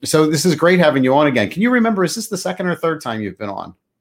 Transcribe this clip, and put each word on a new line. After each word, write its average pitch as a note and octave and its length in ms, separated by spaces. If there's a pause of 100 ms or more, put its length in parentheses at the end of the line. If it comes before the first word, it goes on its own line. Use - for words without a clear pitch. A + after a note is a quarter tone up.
so D#3 260
this D#3 180
is E3+ 100
great F3+ 240
having C#3 240
you B2+ 100
on D3+ 140
again. A2+ 220
Can F3 120
you A#3+ 80
remember, A3 360
is D#3+ 100
this A3 140
the G3 80
second F3+ 300
or E3+ 80
third D#3+ 260
time A2+ 200
you've F#2+ 160
been G#2 120
on? F2+ 260 (260)